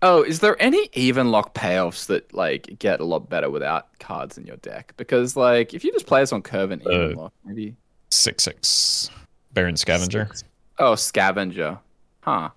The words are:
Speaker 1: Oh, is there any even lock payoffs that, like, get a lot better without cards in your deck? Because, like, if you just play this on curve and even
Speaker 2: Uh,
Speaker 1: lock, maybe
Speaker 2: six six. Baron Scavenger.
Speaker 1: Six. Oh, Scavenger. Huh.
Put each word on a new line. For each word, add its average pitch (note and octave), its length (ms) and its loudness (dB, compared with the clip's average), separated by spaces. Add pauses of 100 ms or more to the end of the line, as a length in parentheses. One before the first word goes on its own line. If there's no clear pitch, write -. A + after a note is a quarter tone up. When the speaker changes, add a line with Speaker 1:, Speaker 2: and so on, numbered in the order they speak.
Speaker 1:
Oh, F3 200 8
is D#3+ 180 -2
there G#3+ 200 6
any D#4+ 320 4
even B2+ 380 2
lock G#2+ 240 2
payoffs F2+ 520 -2
that, - 260 -2
like, F2+ 440 -4
get F#2+ 220 0
a D#2 60 -4
lot E2 240 -4
better D#2 200 -2
without D2 500 -6
cards C#2+ 380 -12
in - 80 -20
your - 120 -18
deck? - 400 -18
Because, B2 380 0
like, A#2+ 380 2
if - 100 -12
you F4 80 0
just A#4 140 -2
play C#3 160 4
this C3+ 120 0
on G2 100 -4
curve G2 280 -4
and F2 120 -10
even E2 340 0
Speaker 2:
Uh, D#2+ 40 -14
Speaker 1:
lock, E2 120 -16 (120)
maybe G#2+ 300 -12 (340)
Speaker 2:
six - 340 0
six. - 640 -2 (440)
Baron F2 240 0
Scavenger. F#2 500 -2
Speaker 1:
Six. - 160 -16 (340)
Oh, B2 180 4
Scavenger. F#2+ 840 -2 (420)
Huh. G2 340 -2